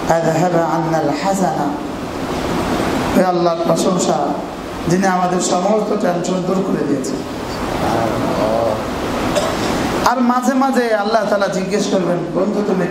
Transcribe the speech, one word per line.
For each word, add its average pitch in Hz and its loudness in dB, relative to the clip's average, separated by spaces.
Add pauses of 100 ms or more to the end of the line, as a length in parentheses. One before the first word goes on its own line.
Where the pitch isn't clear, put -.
আযহাবা 165 2
আন্নাল 160 2 (140)
হাযানা।" 175 0 (1500)
হে 185 4
আল্লাহর 175 2
প্রশংসা, 175 2 (720)
যিনি 190 2
আমাদের 180 2
সমস্ত 202 0
টেনশন 175 0
দূর 185 0
করে - 0
দিয়েছেন। - -2 (2750)
আর 247 2
মাঝে 254 2
মাঝে 254 2
আল্লাহ 214 2
তাআলা 202 2
জিজ্ঞেস 185 -2
করবেন, 175 2 (180)
"বন্ধু, 202 0
তুমি 185 0